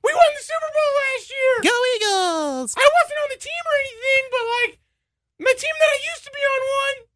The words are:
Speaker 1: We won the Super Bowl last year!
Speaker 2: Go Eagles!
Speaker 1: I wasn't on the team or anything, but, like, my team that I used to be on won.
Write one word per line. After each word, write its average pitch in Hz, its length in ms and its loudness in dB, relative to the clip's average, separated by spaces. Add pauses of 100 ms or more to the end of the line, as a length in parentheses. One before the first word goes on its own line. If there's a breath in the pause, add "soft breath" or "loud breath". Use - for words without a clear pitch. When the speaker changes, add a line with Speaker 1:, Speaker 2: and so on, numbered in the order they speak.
Speaker 1:
We 571 120 0
won 679 80 6 (160)
the - 60 -14
Super 640 280 -6
Bowl 605 200 2 (100)
last 523 280 -4
year! 523 420 2
Speaker 2:
Go 480 40 2 (200)
Eagles! 330 800 -2
Speaker 1:
I 554 100 6 (140)
wasn't 587 220 -2
on 571 60 -4
the 523 100 -10
team 679 260 -8
or 605 140 0
anything, 523 500 0
but, 480 140 -2 (180)
like, - 160 -4 (640)
my 508 180 2
team 622 200 -4
that 622 120 4
I 554 80 -2 (160)
used - 100 -16
to 571 80 -20
be 571 60 -12
on 539 240 0 (100)
won. 554 440 -4